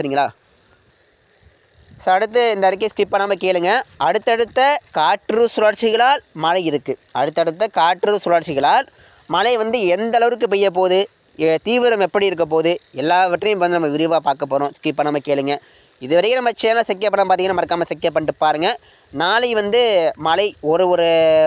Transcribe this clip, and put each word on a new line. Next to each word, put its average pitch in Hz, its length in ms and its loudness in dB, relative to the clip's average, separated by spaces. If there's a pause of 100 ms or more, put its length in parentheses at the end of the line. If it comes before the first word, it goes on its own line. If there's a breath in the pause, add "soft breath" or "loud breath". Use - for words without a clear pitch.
சரிங்களா? 139 260 -2 (1700)
So, 185 160 -2
அடுத்து 220 420 0
இந்த 190 120 0
அறிக்கையை 196 220 -2
ஸ்கிப் 202 260 -4
பண்ணாம 196 280 -2
கேளுங்க. 180 380 0 (160)
அடுத்தடுத்த 233 840 0 (120)
காற்று 208 640 0
சுழற்சிகளால் 220 640 2 (120)
மழை 165 340 -2
இருக்கு. 143 320 -4 (140)
அடுத்தடுத்த 160 560 -2
காற்று 185 580 0
சுழற்சிகளால் 170 640 0 (400 soft breath)
மழை 214 300 0
வந்து 220 280 -2
எந்த 220 320 0
அளவுக்கு 233 300 0
பெய்ய 196 240 2
போகுது, 185 380 0 (280)
எ-, 160 260 0
தீவிரம் 240 360 0
எப்படி 196 260 0
இருக்க 170 200 0
போகுது, 160 340 0 (120)
எல்லாவற்றையும் 180 680 0
வந்து 175 200 0
நம்ம 151 180 -2
விரிவா 160 220 0
பார்க்க 147 260 -4
போறோம். 139 260 -2 (100)
ஸ்கிப் 147 160 -4
பண்ணாம 147 180 -2 (100)
கேளுங்க. 143 320 -2 (420 soft breath)
இதுவரைக்கும் 185 440 0
நம்ம 233 80 0
சேனலை 226 320 0
சப்ஸ்கிரைப் 196 300 -2
பண்ணாம 196 160 0
பார்த்தீங்கன்னா, 185 280 0
மறக்காம 170 240 -2
சப்ஸ்கிரைப் 165 320 -4
பண்ணிட்டு 151 240 -2
பாருங்க. 156 420 0 (320 soft breath)
நாளை 220 420 0
வந்து 208 640 2
மழை 170 440 -2
ஒரு, 170 280 0
ஒரு 175 160 2 (440)